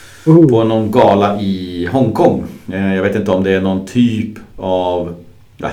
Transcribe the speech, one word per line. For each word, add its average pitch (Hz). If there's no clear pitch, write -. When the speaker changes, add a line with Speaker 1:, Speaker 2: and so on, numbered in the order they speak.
Speaker 1:
Oh. 160
Speaker 2:
På 113
någon 110
gala 101
i 92
Hongkong. 120
Eh, 95
jag 95
vet 101
inte 101
om 95
det 98
är 95
någon 95
typ 110
av, 90
ja, -